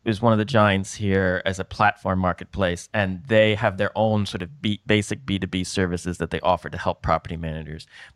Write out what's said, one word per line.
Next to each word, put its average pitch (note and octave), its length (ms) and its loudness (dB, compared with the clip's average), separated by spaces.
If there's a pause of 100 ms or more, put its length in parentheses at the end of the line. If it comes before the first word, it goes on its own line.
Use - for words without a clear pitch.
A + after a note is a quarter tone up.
is G#2+ 160 0
one A#2 120 4
of G#2+ 80 4
the G#2+ 40 0
giants G#2 480 4
here F#2+ 520 0
as F#2+ 160 -2
a F#2 40 -6
platform G2 540 0
marketplace, F2+ 760 -2
and F#2 360 -2
they A2 260 4
have G#2 240 -2
their G2+ 160 -2
own G#2+ 320 0
sort G2 160 -6
of F2+ 180 -14
B-, G#2 280 -2
basic G#2+ 360 0
B G2 140 -2
two F#2 80 -6
B F#2 160 -4
services F2 560 -4
that E2 120 -4
they E2 100 -4
offer E2+ 280 0
to D#2+ 80 -12
help - 260 -4
property E2 340 0
managers. D#2 500 -10 (300)